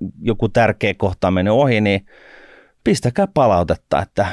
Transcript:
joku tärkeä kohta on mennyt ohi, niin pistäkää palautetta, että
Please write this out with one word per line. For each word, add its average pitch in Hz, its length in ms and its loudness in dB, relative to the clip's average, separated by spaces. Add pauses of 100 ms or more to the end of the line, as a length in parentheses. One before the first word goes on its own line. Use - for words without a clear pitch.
(220)
joku 113 280 -2
tärkeä 107 440 0
kohta 95 340 -4
on 92 60 0
mennyt 95 200 0
ohi, 123 280 2
niin 101 240 0 (800)
pistäkää 190 440 -2
palautetta, 90 760 0
että 95 320 -4